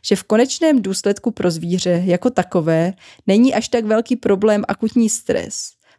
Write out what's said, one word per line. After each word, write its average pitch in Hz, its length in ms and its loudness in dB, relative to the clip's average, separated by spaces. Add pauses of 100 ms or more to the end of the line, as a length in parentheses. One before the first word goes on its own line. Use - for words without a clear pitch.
že - 140 0
v - 60 -2
konečném 262 600 0
důsledku 202 480 -4
pro - 200 -2
zvíře 170 540 -2
jako 180 260 0
takové 165 600 0 (340)
není 226 280 4
až 226 140 -2
tak 233 160 0
velký 220 320 0
problém 208 520 2
akutní 220 400 0
stres. - 600 -6 (280)